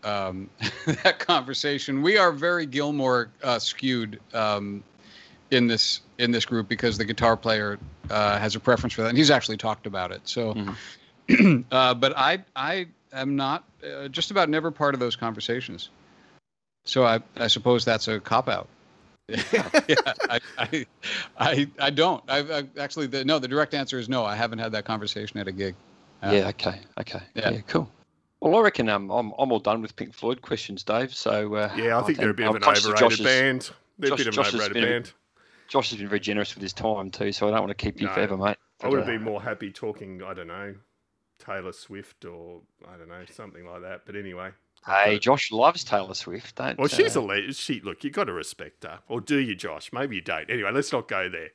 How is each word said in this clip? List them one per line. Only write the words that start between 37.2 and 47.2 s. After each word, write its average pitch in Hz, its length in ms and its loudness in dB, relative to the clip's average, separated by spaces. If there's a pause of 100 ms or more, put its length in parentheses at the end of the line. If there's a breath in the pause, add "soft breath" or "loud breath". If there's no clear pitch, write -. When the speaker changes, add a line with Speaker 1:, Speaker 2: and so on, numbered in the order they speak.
Speaker 2:
so 104 160 0
I - 20 2
don't 110 80 4
wanna 98 140 -2
keep - 260 -6
you 98 80 0
Speaker 3:
No, 92 60 -4
Speaker 2:
forever, 98 240 0
mate. 101 180 0 (260)
Speaker 3:
I - 20 -14
Speaker 2:
But, 131 80 0
Speaker 3:
would 139 120 2
Speaker 2:
uh, - 40 -2
Speaker 3:
be 117 100 -2
more 107 240 -6
happy 107 300 -8
talking, 95 520 -10
I 95 100 -10
don't 87 140 -12
know, 98 260 -12 (720)
Taylor 92 280 -8
Swift - 500 -18
or, 85 380 -18 (260)
I 92 100 -20
don't 82 120 -20
know, 90 140 -16 (100)
something 92 340 -18
like 87 140 -14
that. 92 240 -12
But 101 100 -14
anyway. 92 360 -10 (340)
Speaker 2:
Hey, 101 300 6
Speaker 3:
But 104 80 -2
Speaker 2:
Josh 135 280 2
loves 135 320 4
Taylor 95 300 -2
Swift. - 420 -10
Don't, 131 220 -6
Speaker 3:
Well, 135 100 0
she's - 300 2
Speaker 2:
uh, - 20 2
Speaker 3:
a - 20 -2